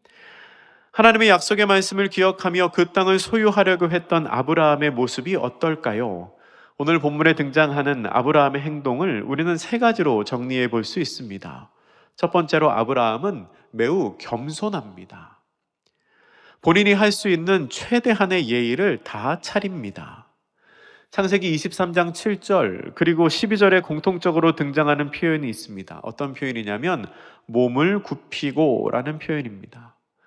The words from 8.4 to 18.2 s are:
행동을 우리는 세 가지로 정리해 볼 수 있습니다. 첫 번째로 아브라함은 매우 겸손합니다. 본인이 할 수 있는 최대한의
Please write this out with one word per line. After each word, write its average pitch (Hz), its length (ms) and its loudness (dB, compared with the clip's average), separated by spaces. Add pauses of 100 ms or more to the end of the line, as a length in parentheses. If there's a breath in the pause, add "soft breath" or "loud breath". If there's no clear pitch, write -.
행동을 143 640 -4
우리는 151 340 -2
세 233 220 -6
가지로 226 460 2
정리해 127 440 -2
볼 113 160 -2
수 - 160 -6
있습니다. 98 720 -10 (460 soft breath)
첫 - 140 -2
번째로 156 400 2
아브라함은 117 760 -2 (240 soft breath)
매우 120 480 -2
겸손합니다. 120 1200 -10 (1200 soft breath)
본인이 202 320 4
할 208 180 4
수 202 200 -2
있는 170 400 0
최대한의 202 800 0